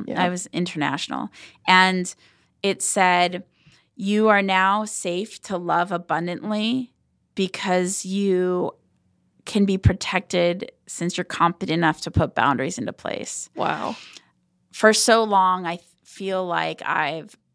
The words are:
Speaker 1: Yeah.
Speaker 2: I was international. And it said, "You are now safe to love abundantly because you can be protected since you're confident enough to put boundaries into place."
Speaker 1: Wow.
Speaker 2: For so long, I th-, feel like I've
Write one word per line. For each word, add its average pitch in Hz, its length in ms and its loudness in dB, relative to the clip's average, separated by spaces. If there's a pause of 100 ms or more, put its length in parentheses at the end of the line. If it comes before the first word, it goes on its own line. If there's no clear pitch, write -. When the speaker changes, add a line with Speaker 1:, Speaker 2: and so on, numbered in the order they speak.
Speaker 1:
Yeah. - 180 -2
Speaker 2:
I 180 60 0
was 180 240 -6
international. 147 760 -4 (380)
And 185 460 6 (500)
it 196 180 -2
said, 180 640 2 (520)
"You 208 340 2
are 202 140 6
now 196 420 2
safe 185 580 -6
to 196 140 -6
love 175 340 -2
abundantly 208 1040 -4 (420)
because 185 680 -2
you 185 680 0 (720)
can 202 200 2
be 190 120 2
protected 180 960 0 (160)
since - 300 -6
you're 180 80 -4
confident 170 520 -2
enough 160 240 0
to 165 100 -10
put - 220 0
boundaries 131 460 0
into - 140 -6
place." - 640 -10
Speaker 1:
Wow. 151 400 -4 (760)
Speaker 2:
For 220 220 6
so 226 300 4
long, 185 440 2
I 170 100 -4
th-, - 100 -20 (160)
feel 190 420 -6
like 165 380 -4
I've 156 520 -4 (180)